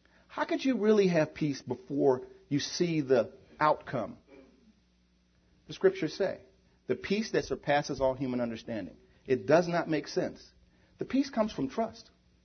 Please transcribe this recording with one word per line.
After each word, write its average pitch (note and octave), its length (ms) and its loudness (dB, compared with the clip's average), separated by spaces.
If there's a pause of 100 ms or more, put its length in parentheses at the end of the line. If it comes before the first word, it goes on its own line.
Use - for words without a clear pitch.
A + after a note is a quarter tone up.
(260)
How - 180 -6
could D#4+ 200 -2
you C4 120 2
really G#3 300 6
have D#3+ 260 2
peace D3 300 -4
before C3 600 2 (260)
you C#3 120 0
see E3 400 -2
the B2 300 2 (280)
outcome? A#2 600 -2 (1500)
The D#3 40 -14
scriptures F#3 420 2
say, - 260 -4 (480)
"The - 80 0
peace G#3+ 340 -2
that D#3 140 0
surpasses C#3+ 560 -2
all C3 140 0
human B2+ 260 -4
understanding." A2+ 560 -8 (300)
It C3 200 0
does E3 220 4
not E3+ 200 -2
make D3+ 200 -2
sense. - 360 -6 (540)
The - 60 -6
peace C4+ 260 -2
comes A3 220 -2
from C3+ 160 -4
trust. - 420 -8 (340)